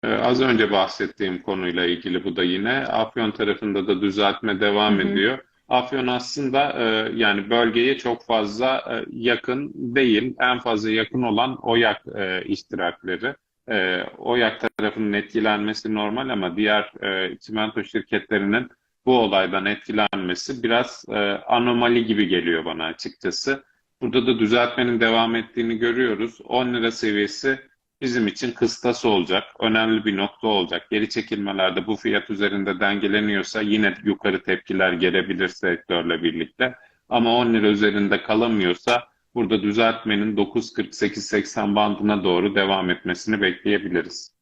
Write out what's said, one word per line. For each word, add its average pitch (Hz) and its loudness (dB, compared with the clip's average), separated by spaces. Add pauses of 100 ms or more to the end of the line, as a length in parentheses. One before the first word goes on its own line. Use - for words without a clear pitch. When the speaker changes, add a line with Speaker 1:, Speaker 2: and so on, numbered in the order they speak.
Speaker 1:
Ee, 113 0
az 120 2
önce 110 2
bahsettiğim 95 -2
konuyla 90 -2
ilgili 87 -2
bu 90 -4
da 87 0
yine. 95 0
Afyon 117 -2
tarafında 101 -2
da 95 0
düzeltme 101 0
devam 104 4
Speaker 2:
Hı 92 0
hı. 98 0
Speaker 1:
ediyor. 101 0 (300)
Afyon 127 0
aslında, 131 -2
e, 110 0
yani 104 0
bölgeye 120 4
çok 120 -4
fazla, 113 0 (140)
e, 113 -6
yakın 123 -2
değil. 123 2
En 123 2
fazla 110 -2
yakın 110 -2
olan 120 0
Oyak, 117 2 (140)
e, 92 -4
iştirakleri. 95 -6 (340)
E, 92 0 (140)
Oyak 117 0
tarafının 107 -2
etkilenmesi 107 -2
normal 107 -4
ama 95 -4
diğer, 104 0
e, 95 -4
çimento 107 -4
şirketlerinin 107 -2 (360)
bu 127 6
olaydan 98 2
etkilenmesi 101 -2
biraz, 120 0
e, 110 -4 (320)
anomali 120 2
gibi 104 2
geliyor 82 0
bana 82 -6
açıkçası. 95 -6 (380)
Burada 123 0
da 117 2
düzeltmenin 120 2
devam 113 4
ettiğini 113 -2
görüyoruz. 117 0
On 123 0
lira 117 0
seviyesi 110 -2 (420)
bizim 123 0
için 117 -4
kıstas 120 -2
olacak, 95 2 (160)
önemli 110 2
bir 101 0
nokta 101 -2
olacak. 87 0
Geri 107 0
çekilmelerde 98 -2
bu 107 0
fiyat 104 -2
üzerinde 98 -2
dengeleniyorsa 101 0
yine 104 2 (100)
yukarı 98 0
tepkiler 95 0
gelebilir 90 0
sektörle 85 -2
birlikte. 82 -2 (340)
Ama 117 2
on 120 2
lira 107 4
üzerinde 101 2
kalamıyorsa 110 0 (280)
burada 110 0
düzeltmenin 107 0
dokuz 104 -2
kırk, - -6
sekiz 104 -2
seksen 104 -2
bandına 104 2
doğru 95 2
devam 95 2
etmesini 90 -2
bekleyebiliriz. 90 -2